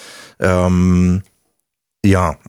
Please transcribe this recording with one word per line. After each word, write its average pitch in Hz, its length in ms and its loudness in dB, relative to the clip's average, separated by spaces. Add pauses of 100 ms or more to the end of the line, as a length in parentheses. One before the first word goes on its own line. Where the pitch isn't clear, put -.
(380)
Ähm, 90 840 0 (800)
ja, 92 340 0 (120)